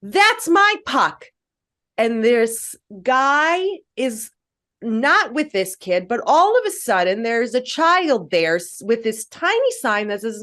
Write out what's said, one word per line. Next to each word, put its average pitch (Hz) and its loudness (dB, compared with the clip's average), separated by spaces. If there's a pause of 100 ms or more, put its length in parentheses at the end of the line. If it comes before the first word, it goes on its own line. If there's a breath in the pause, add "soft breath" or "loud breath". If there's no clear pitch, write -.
That's 403 0
my 403 4 (100)
puck. 202 -2 (720)
And 226 0
this 226 0 (260)
guy 285 2 (300)
is 240 -6 (500)
not 240 0
with 302 -2
this 190 -4
kid, 180 -2
but 233 -4
all 359 4
of 466 0
a 415 -2
sudden 208 0
there's 233 -2
a 247 0
child 302 0
there 165 2
s-, - -8
with 226 0
this 220 -4
tiny 453 -2 (100)
sign 214 -2
that 202 -6
says 208 -8